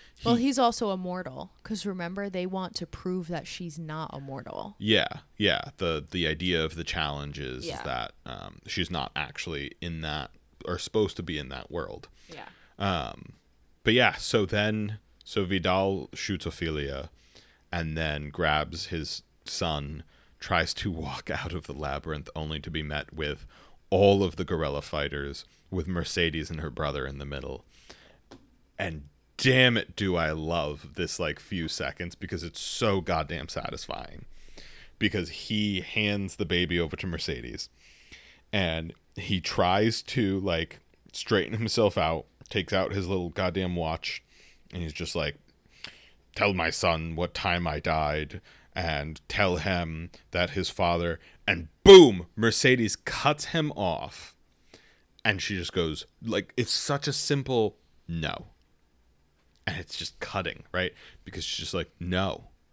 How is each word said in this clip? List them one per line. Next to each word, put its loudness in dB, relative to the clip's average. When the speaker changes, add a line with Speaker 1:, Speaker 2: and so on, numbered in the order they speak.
Speaker 1:
Well, 4
Speaker 2:
he 2
Speaker 1:
he's 2
also 2
immortal, -8
'cause -6
remember, -6
they -4
want -6
to -8
prove -6
that -6
she's -10
not -8
immortal. -10
Speaker 2:
Yeah, 2
yeah. 2
The, -2
the -2
idea 0
of -4
the -6
challenge -4
is, -8
is -8
Speaker 1:
Yeah. -8
Speaker 2:
that, -6
um, -14
she's -4
not -4
actually -8
in -8
that, -6
or -4
supposed 0
to -8
be -6
in -8
that -12
world. -10
Speaker 1:
Yeah. -16
Speaker 2:
Um, -4
but 4
yeah, 6
so 2
then, 0
so -2
Vidal 0
shoots -4
Ophelia -4
and -2
then -2
grabs 0
his -6
son, -4
tries 0
to -4
walk -8
<laughs> -4
out -8
of -8
the -10
labyrinth, -6
only -6
to -12
be -4
met -6
with -6
all 8
of 0
the -4
gorilla -2
fighters, -4
with -2
Mercedes 0
and -8
her -6
brother -4
in -10
the -10
middle. -8
And -8
damn 6
it, -4
do 2
I 2
love -4
this, -4
like, -4
few -6
seconds, -6
because -8
it's -10
so 0
goddamn -2
satisfying. -10
Because -2
he -2
hands -2
the -4
baby 0
over -2
to -8
Mercedes, -8
and 0
he -2
tries 2
to, -2
like, -2
straighten 0
himself 2
out, 0
takes -2
out 2
his -2
little -2
goddamn -2
watch, -4
and -6
he's -6
just -6
like, -2
"Tell 4
my 0
son 2
what -2
time 0
I -2
died, 0
and -4
tell 2
him -2
that 0
his -2
father," 0
and 0
boom, 12
Mercedes 4
cuts -2
him 0
off. -4
And 2
she -2
just -4
goes, 0
like, -2
it's 0
such -2
a -2
simple 0
no. -4
And -4
it's -12
just -12
cutting, -6
right? -2
Because -10
she's -6
just -8
like, -4
"No, -2